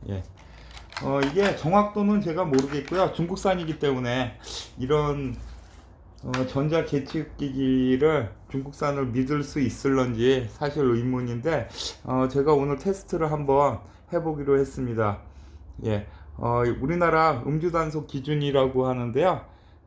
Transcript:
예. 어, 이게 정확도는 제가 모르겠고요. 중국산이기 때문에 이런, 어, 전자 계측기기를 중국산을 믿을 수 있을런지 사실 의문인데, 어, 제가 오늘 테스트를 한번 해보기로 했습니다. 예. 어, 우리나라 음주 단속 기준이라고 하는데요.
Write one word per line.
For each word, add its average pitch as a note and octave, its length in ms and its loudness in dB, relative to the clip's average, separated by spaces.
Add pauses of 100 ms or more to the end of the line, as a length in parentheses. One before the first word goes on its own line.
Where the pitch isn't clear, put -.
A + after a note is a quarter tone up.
예. F#2+ 140 -6 (800)
어, C3+ 160 0
이게 E3 380 2
정확도는 G3+ 640 2
제가 E3 240 -2
모르겠고요. D3 680 0
중국산이기 F3 680 -2
때문에 B2+ 600 -2 (400)
이런, C#3+ 560 0 (880)
어, B2+ 220 -2
전자 D3+ 400 0
계측기기를 C3+ 1500 0 (200)
중국산을 C#3+ 560 -2
믿을 C3 340 0
수 C#3+ 180 -4
있을런지 B2+ 920 2
사실 D3 320 -2
의문인데, B2 840 0 (360)
어, C3 240 0
제가 C#3 260 4
오늘 C#3 240 2
테스트를 F3 540 -2
한번 C#3 500 4 (320)
해보기로 D3 460 2
했습니다. A#2 640 -2 (600)
예. G#2 200 -2 (320)
어, A#2+ 240 0 (180)
우리나라 D#3+ 680 2
음주 D#3 240 0
단속 D#3 340 -2
기준이라고 C3+ 800 2
하는데요. B2+ 580 0 (440)